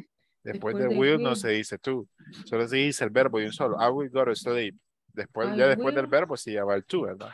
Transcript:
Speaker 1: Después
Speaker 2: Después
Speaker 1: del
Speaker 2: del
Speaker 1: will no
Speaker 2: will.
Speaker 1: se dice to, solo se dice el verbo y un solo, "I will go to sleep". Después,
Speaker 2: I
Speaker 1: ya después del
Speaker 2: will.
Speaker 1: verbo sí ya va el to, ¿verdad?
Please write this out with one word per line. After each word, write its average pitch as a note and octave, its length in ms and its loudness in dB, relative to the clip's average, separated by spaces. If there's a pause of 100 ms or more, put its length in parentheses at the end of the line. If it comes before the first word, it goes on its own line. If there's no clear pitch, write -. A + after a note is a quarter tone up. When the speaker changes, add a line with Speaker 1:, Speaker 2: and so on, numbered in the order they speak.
(440)
Speaker 1:
Después G#2+ 320 -4
Speaker 2:
Después - 20 -2
Speaker 1:
del B2+ 120 0
Speaker 2:
del A#2 100 0
Speaker 1:
will D3 240 4
no C3+ 60 0
Speaker 2:
will. A#2+ 80 0
Speaker 1:
se A2 120 -4
dice G#2+ 300 -2
to, B2+ 280 -4 (380)
solo A#2 220 -2
se B2 100 -2
dice C#3 260 0
el A2 60 -2
verbo A#2 300 2
y G#2+ 60 0
un A2 80 -6
solo, B2 260 -2
"I A#2+ 120 4
will C#3 180 -4
go C3 160 2
to A#2 100 2
sleep". A#2 400 -2 (380)
Después, G#2+ 400 -4
Speaker 2:
I D3+ 40 -2
Speaker 1:
ya C3 100 6
después C3+ 280 2
del C3+ 100 0
Speaker 2:
will. B2 60 -6
Speaker 1:
verbo D3+ 260 2
sí A2 160 -8
ya G2+ 100 0
va G2+ 120 2
el G2 100 -4
to, F3 180 -2
¿verdad? G2 300 -8